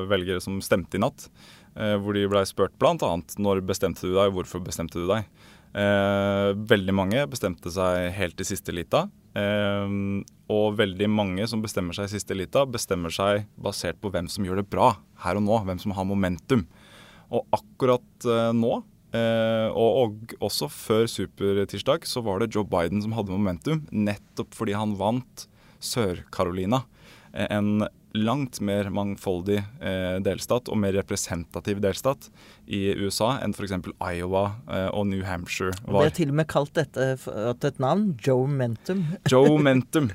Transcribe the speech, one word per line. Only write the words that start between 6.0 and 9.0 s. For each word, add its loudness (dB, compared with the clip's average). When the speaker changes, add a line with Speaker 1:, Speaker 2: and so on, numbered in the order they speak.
Speaker 1:
veldig 0
mange 2
bestemte -6
seg 0
helt -4
i -4
siste -6
lita, 0